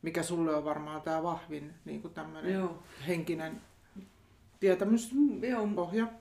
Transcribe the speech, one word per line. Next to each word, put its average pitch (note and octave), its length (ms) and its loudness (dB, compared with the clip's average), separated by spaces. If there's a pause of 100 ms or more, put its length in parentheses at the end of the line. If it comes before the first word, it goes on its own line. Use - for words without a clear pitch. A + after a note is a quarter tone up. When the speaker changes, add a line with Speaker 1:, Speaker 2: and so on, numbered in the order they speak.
Speaker 1:
mikä E3 220 -2
sulle E3 320 0
on D3 100 0
varmaan D3+ 360 -4
tää D#3+ 220 -2
vahvin D#3 500 -6 (120)
niin D#3 160 -8
kun E3 120 -12
tämmönen D#3+ 400 -4
Speaker 2:
Joo. F#3 300 -2 (240)
Speaker 1:
henkinen E3 540 -2 (960)
tietämys, G3 540 4
Speaker 2:
Mm, C4 300 4
joo. A#3 240 2
Speaker 1:
pohja? G3+ 400 2 (140)